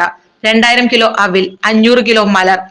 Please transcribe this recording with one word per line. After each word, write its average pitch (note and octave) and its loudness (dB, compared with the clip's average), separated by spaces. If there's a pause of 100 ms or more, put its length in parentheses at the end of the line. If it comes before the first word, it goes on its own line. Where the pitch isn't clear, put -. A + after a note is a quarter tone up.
(460)
രണ്ടായിരം A#3 0
കിലോ A3+ 2 (160)
അവിൽ, F#3+ -2 (240)
അഞ്ഞൂറ് A3+ 2
കിലോ A3 0 (120)
മലർ, F#3 0 (120)